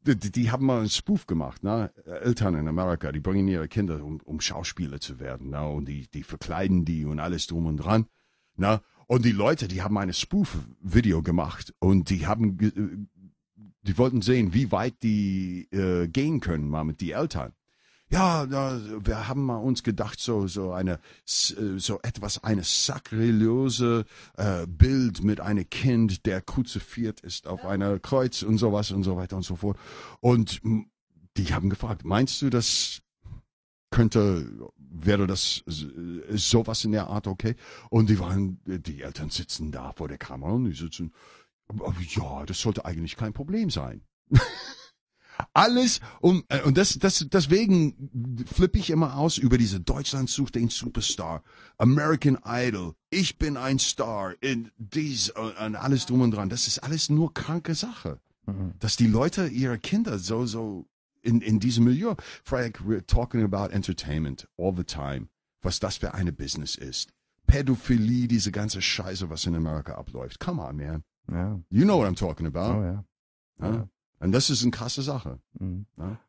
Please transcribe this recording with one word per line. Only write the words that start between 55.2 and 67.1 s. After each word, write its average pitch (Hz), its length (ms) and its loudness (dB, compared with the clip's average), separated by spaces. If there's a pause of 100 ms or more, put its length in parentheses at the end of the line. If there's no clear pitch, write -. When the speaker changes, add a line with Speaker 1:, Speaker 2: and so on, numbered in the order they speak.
Speaker 1:
äh, 107 360 -8
und 107 100 -4
alles 131 300 0
drum 127 160 2
und 120 100 4
dran. 104 160 -2
Das 117 200 -2
ist - 120 -2
alles 151 300 -4
nur 156 240 2
kranke 165 420 -4
Sache. 208 460 -8 (260)
Speaker 2:
Mhm. 95 320 -6
Speaker 1:
Dass 107 160 -2
die 120 120 4
Leute 143 400 2
ihre 123 300 -2
Kinder 196 420 -2
so, 110 260 -2
so 107 420 -8 (340)
in, 117 200 4
in 107 180 2
diesem 117 240 4
Milieu, 156 320 4 (280)
Frank, 123 440 -4
we're 107 180 -2
talking 117 380 2
about 101 300 0
entertainment 78 760 -4 (100)
all 92 180 -2
the 87 100 -4
time. 69 420 -8 (340)
Was 92 200 -2
das 98 160 -4
für - 160 -6
eine 90 180 -2
Business 71 440 -8
ist. - 340 -10 (360)